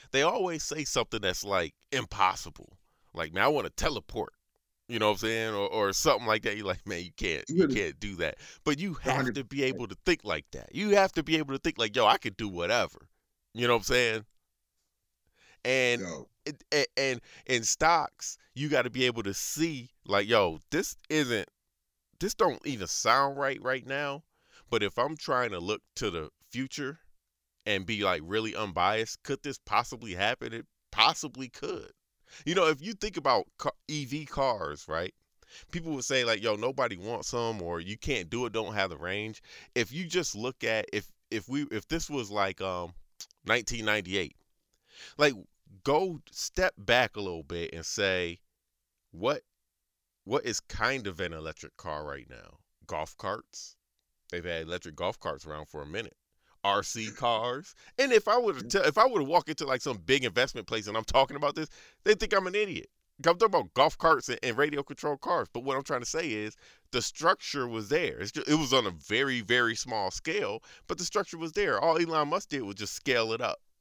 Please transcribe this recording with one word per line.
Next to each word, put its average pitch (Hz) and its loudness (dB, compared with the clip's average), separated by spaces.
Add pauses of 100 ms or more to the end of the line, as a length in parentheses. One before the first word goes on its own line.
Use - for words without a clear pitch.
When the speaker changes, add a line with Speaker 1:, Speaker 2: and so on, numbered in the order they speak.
(120)
Speaker 1:
They 135 4
always 170 0
say 147 -6
something 113 -2
that's, 92 0
like, 92 0 (180)
impossible. 98 -2 (360)
Like, 80 -6
"Man, 98 2
I 123 6
wanna 131 0
teleport." - -4 (540)
You 117 -4
know 107 4
what 107 6
I'm 101 -4
saying? 110 -2
Or, 101 0
or 101 2
something 113 2
like 110 2
that. 107 -2
You're 104 -6
like, 92 -2
"Man, 90 -6
you 87 -12
can't, 82 -4
Speaker 2:
You 156 -4
Speaker 1:
you 180 6
Speaker 2:
really 135 2
Speaker 1:
can't 82 -2
do 101 -8
that." 80 -2 (260)
But 147 0
you 185 -6 (100)
Speaker 2:
You're 135 0
Speaker 1:
have 127 0
to 135 -6
be 135 -4
able 123 -2
Speaker 2:
hundred - -16
percent 95 -14
Speaker 1:
to - -
think 175 2
like 82 -4
that. - -14
You 202 0
have 196 6
to 165 -2
be 156 2
able 143 -4
to 135 -4
think - -2
like, 110 0
"Yo, 120 6
I 110 8
could 104 -8
do 110 -4
whatever." 92 0 (460)
You 120 0
know 120 6
what 117 6
I'm 98 -4
saying? 117 2 (1400)
And 123 2
Speaker 2:
Yo. 87 -10 (160)
Speaker 1:
it, 151 -8 (100)
a-, 147 4 (100)
and 131 0 (240)
in 123 0
stocks, - 0 (160)
you 143 -4
gotta 127 2
be 127 2
able 117 2
to 98 -2
see, 143 -4 (140)
like, 101 2
"Yo, 95 4 (120)
this 165 -2 (120)
isn't, 123 0 (720)
this 190 -4
don't 156 0
even 107 -4
sound 135 2
right 135 -2
right 127 -4
now." 143 -4 (460)
But 110 2
if 98 0
I'm 143 0
trying 123 0
to 90 -4
look 95 -2 (140)
to 107 -2
the 82 -4 (200)
future 135 -8 (680)
and 98 0
be, 104 -2
like, 90 2
really 107 -2
unbiased, 101 0
could 139 -6
this 143 -8
possibly 110 -2
happen? 113 -2
It 117 -10 (260)
possibly 135 2
could. - -10 (540)
You 170 0
know, 180 6
if 147 4
you 208 -8
think 208 -6
about 131 4 (120)
ca-, - -2 (180)
E 147 -4
V 143 -6
cars, 107 0
right? 82 -2 (580)
People 165 -6
would 127 -4
say, 131 2
like, 113 2
"Yo, 110 2
nobody 120 0
wants 107 -6
'em," 113 -2
or, 85 -4
"You 95 -8
can't 107 -4
do 120 -4
it, 107 -6
don't 107 -4
have 98 0
the 80 -10
range." 101 -6 (320)
If 123 0
you 175 -8
just 165 0
look 117 -6
at, 110 0
if, - -4 (180)
if 110 -4
we, 143 -2
if 104 -6
this - -4
was, 123 -4
like, 98 0
um, 90 -4 (520)
nineteen 113 0
ninety-eight, 98 0 (800)
like, 143 6 (500)
go 160 0 (100)
step - -2
back 117 4
a 104 -4
little 87 -6
bit 85 -6
and 82 -10
say, 92 0 (720)
"What, 127 -2 (840)
what 117 -2
is 117 -4
kind 120 -4
of 90 -8
an 87 -6
electric 78 -12
car 76 -8
right 69 -12
now?" 60 -20 (300)
Golf 82 -6
carts. - -8 (560)
They've 87 -6
had 82 -4
electric 82 -8
golf 87 -4
carts 73 -8
around 76 -10
for 76 -12
a 71 -12
minute. 95 -10 (480)
R 101 4
C 113 -6
cars. 123 -2 (240)
And 269 2
if 220 6
I 214 4
were 220 2
to 135 -8
Speaker 2:
Yeah. 185 -10
Speaker 1:
tell, 190 4
if 147 4
I 226 8
were 233 0
to 139 2
walk 156 4
into, 151 -6
like, 127 0
some 127 -4
big 127 4
investment 117 0
place 110 -2
and 104 -4
I'm 110 -2
talking 139 4
about 147 -2
this, 156 -4 (340)
they 214 6
think 214 0
I'm 190 2
an 185 -4
idiot. 208 -4 (360)
I'm 170 8
talking 226 6
about 170 2
golf 147 2
carts 156 4
and, 120 -4
and 117 0
radio 143 2
controlled 143 -6
cars. 170 0
But 123 -8
what 135 -2
I'm 139 -4
trying 135 -4
to 120 -8
say 160 -2
is 107 -6 (360)
the 120 0
structure - 0
was 110 -4
there. 127 0
It's 101 -6
ju-, 151 -6
it 151 6
was 143 2
on 127 6
a 95 -2
very, 120 0
very 113 2
small 107 -2
scale, 131 -4 (240)
but 160 -4
the 175 -6
structure 190 -4
was 160 -8
there. 170 2
All 156 4
Elon 160 2
Musk 175 -2
did 135 -4
was 101 -6
just 101 -6
scale 117 2
it 117 -2
up. 117 -2 (220)